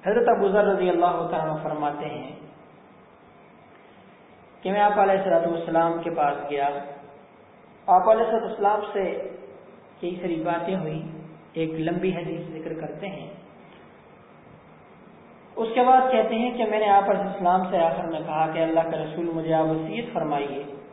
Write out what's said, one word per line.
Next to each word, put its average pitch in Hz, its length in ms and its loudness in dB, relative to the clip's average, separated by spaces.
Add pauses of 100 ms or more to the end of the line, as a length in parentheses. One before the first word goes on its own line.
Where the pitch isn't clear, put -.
حضرت 233 240 2
ابو 196 200 4
ذر 202 160 4
رضی 185 240 2
اللہ 175 280 2 (140)
تعالیٰ 156 160 -2
عنہ 156 160 -4
فرماتے 147 460 -4
ہیں - 260 -12 (2250)
کہ 180 100 -4
میں 208 80 2
آپ 208 180 4
علیہ 196 200 6
الصلوۃ 170 340 4
والسلام 165 400 2 (100)
کے 170 80 -4
پاس 147 260 0 (140)
گیا، 143 180 0 (1160)
آپ - 240 6
علیہ 220 140 6
الصلوۃ 226 180 0
والسلام 208 380 0 (120)
سے 196 120 -2 (960)
کئی 180 200 -4
ساری 175 240 -2
باتیں 190 320 -2
ہوئی، 156 240 -4 (520)
ایک 160 180 -2 (100)
لمبی 175 360 0
حدیث 165 260 -8 (100)
ذکر 160 280 -10
کرتے 156 260 -10
ہیں۔ 175 220 -12 (2250)
اس 226 180 -4
کے 254 80 4
بعد 262 300 6
کہتے 220 220 2
ہیں 240 220 0
کہ 233 140 0
میں 214 100 0
نے 214 80 2
آپ 196 220 6
علیہ 190 100 2
السلام 185 500 0
سے 190 80 0
آخر 165 280 2
میں 160 140 -6
کہا 160 320 -2
کہ 165 60 -4
اللہ 165 320 2
کا 160 60 -4
رسول، 156 380 -4
مجھے 160 200 0
آپ 160 120 4
وصیت 160 460 -4
فرمائیے 143 500 -4 (300)